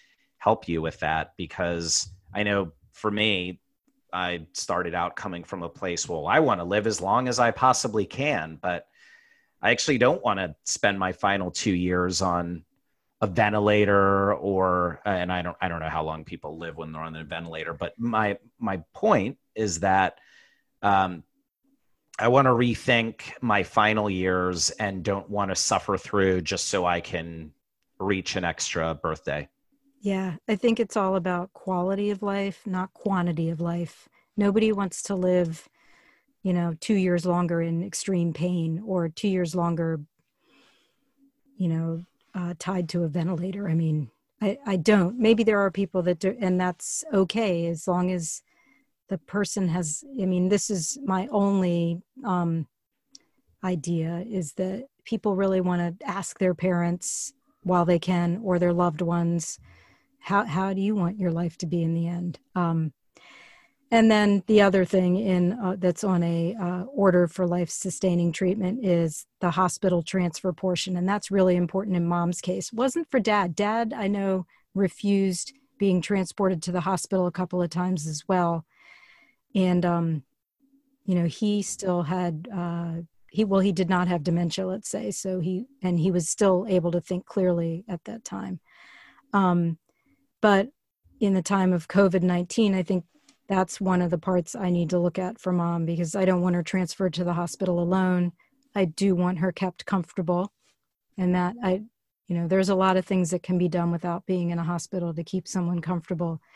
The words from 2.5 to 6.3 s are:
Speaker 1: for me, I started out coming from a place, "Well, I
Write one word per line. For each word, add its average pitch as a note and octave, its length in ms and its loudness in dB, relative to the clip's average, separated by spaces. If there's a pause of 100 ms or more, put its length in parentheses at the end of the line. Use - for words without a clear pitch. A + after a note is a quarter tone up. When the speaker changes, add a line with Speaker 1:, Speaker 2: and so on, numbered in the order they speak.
Speaker 1:
for - 200 -4
me, G2+ 480 -2 (520)
I F2+ 420 -6
started F2 420 -4
out F2 200 -4
coming F2 280 -10
from F2+ 200 -10
a E2+ 60 -10
place, F2 380 -6
"Well, D#2 200 -6
I A2+ 120 4